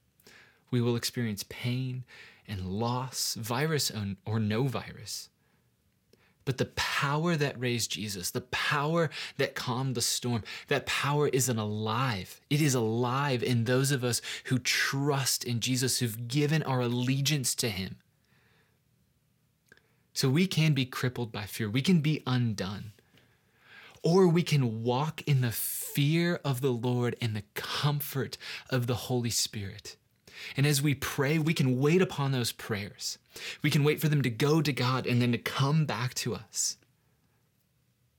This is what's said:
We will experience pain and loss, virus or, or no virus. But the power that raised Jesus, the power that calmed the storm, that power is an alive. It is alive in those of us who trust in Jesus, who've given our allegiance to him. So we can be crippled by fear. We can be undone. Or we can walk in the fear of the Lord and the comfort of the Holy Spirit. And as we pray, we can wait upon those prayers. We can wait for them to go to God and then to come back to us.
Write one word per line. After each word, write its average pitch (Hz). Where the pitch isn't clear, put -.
We 123
will 120
experience 117
pain 127
and 92
loss, 120
virus 131
or, 98
or 110
no 110
virus. -
But 131
the 117
power 156
that 143
raised 120
Jesus, 98
the -
power 151
that -
calmed 131
the 156
storm, 120
that 139
power 143
is 123
an 113
alive. 110
It 147
is 139
alive 123
in 120
those 131
of 127
us 120
who 127
trust 139
in 120
Jesus, 127
who've 117
given 147
our 127
allegiance 131
to 120
him. 95
So 135
we 165
can 156
be 131
crippled 123
by 101
fear. 110
We 120
can 175
be 151
undone. 107
Or 180
we 170
can 117
walk 131
in 135
the 120
fear 165
of 131
the 139
Lord 120
and 110
the 101
comfort -
of 123
the 123
Holy 120
Spirit. -
And 139
as 139
we 147
pray, 147
we 156
can 127
wait 160
upon 143
those 123
prayers. -
We 151
can 143
wait 151
for 156
them 147
to 127
go 147
to 147
God 123
and 120
then 120
to 117
come 147
back 120
to 107
us. -